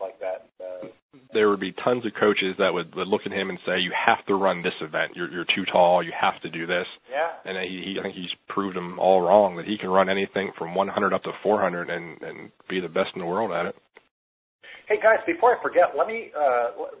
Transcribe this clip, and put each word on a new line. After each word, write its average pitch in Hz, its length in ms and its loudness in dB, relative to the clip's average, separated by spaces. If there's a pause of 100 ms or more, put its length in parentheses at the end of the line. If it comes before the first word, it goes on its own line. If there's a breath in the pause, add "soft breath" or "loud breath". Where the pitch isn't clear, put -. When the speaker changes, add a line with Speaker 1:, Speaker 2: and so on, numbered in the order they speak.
Speaker 1:
like 95 180 -10
that. 92 320 -8 (100)
Uh, 92 280 -12 (440)
Speaker 2:
there 107 160 4
would 98 120 2
be 95 120 -6 (120)
tons 123 200 0
of 107 140 -4
coaches 98 400 2
that 92 160 2
would, 85 220 -4
would 90 100 -4
look 101 180 0
at 98 80 -8
him 98 160 -4
and 92 160 -8
say, 90 140 -2
"You 90 160 -2
have - 320 2
to 101 80 2
run 92 280 2
this 87 200 -2
event. 80 320 -4
You're, 85 160 -6
you're 85 240 -6
too 98 180 -4
tall. 87 300 6
You 82 180 -8
have - 220 0
to - 80 -8
do 165 160 -8
this." 175 200 -2 (220)
Speaker 1:
Yeah. 151 220 -2 (140)
Speaker 2:
And 95 180 -8
he, 92 320 -8
he, 92 60 -4
I - 20 -8
think 95 140 -8
he's 90 180 -8 (140)
proved 98 280 -4
them 87 220 -8
all 92 240 6
wrong 92 340 6
that 85 80 -8
he 101 140 -4
can 95 120 -4
run 95 200 4
anything 98 480 -2
from 85 160 -8
one 98 140 0
hundred 98 260 0
up 92 80 0
to - 80 -6 (100)
four 104 220 2
hundred 87 260 -2
and, 85 320 -8
and 78 300 -12 (180)
be 92 120 -2
the 87 80 -6
best 95 260 0
in 95 60 -8
the 87 60 -6
world 98 260 0
at 87 140 0
it. 101 100 -8 (1120 loud breath)
Speaker 1:
Hey, 214 120 2
guys, - 240 4
before 208 320 4
I - 60 -8
forget, 160 340 4
let 175 120 2
me, 226 280 -8
uh, 123 400 2
l-, - 140 -8 (100)